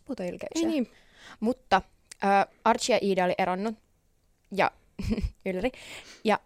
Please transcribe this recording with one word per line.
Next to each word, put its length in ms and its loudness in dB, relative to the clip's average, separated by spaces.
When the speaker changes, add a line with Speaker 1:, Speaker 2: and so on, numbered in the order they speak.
Speaker 1:
puhuta 180 -8
ilkeyksiä. 440 -4
Speaker 2:
Ei 40 0
niin. 200 -2
Speaker 1:
Mutta, 420 0
ö, 280 4
Archie 320 2
ja 80 4
Iida 220 2
oli 120 2
eronnut. 380 -2
Ja, 200 2
<laughs> 20 0
ylläri. 260 -2
Ja 220 2